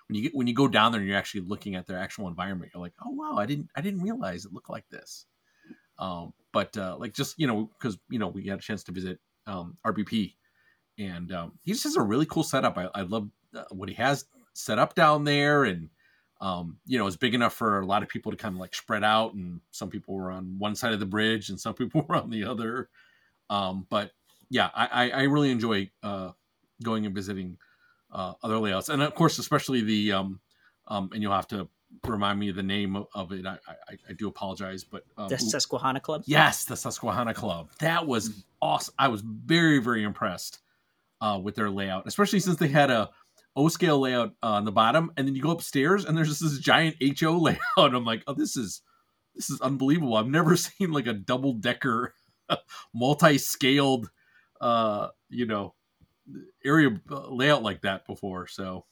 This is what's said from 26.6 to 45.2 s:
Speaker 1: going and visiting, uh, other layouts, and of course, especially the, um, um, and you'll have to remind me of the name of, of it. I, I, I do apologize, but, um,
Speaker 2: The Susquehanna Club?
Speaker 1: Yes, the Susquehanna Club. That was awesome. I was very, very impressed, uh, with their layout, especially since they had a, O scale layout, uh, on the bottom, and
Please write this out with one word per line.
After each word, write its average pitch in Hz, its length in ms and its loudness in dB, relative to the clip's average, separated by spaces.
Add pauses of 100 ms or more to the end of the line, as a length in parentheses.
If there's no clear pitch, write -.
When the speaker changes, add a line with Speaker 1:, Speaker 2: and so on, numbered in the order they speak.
Speaker 1:
going 110 240 -2
and 98 80 -4
visiting, 95 420 -6 (540)
uh, 90 220 -8 (100)
other 110 160 0
layouts, 101 300 0
and 147 120 0
of 147 140 -2
course, 156 240 4
especially 131 420 0
the, 107 300 2
um, 95 280 -2 (480)
um, 98 260 -4
and 110 100 -4
you'll 101 100 0
have 95 140 0
to 95 200 -6 (380)
remind 101 340 0
me 104 100 -2
of 90 60 -4
the 98 80 -4
name 98 320 -2
of, 101 200 -6
of 95 160 -8
it. 92 140 -10
I, 95 120 -10 (100)
I, 98 300 -18 (100)
I 95 60 -14
do 101 140 -6
apologize, 95 560 -8
but, - 200 -16 (140)
um, 101 120 -8
Speaker 2:
The 131 100 -2
Susquehanna 131 600 -2
Club? 151 280 -6
Speaker 1:
Yes, 147 380 4
the 120 100 -6
Susquehanna 117 580 -2
Club. 85 460 -6
That 165 260 0
was 113 380 -2 (180)
awesome. 156 380 0
I 135 80 6
was 110 140 0
very, 135 580 4
very 113 240 0
impressed, 101 560 -6 (600)
uh, 104 200 0
with 101 140 -6
their 104 160 0
layout, 95 340 -4
especially 202 340 2
since 180 180 2
they 175 100 2
had 143 240 6
a, 107 180 2 (460)
O 143 140 4
scale 156 300 4
layout, 123 440 0
uh, 117 100 0
on 104 120 2
the 107 60 -2
bottom, 123 460 4
and 135 100 0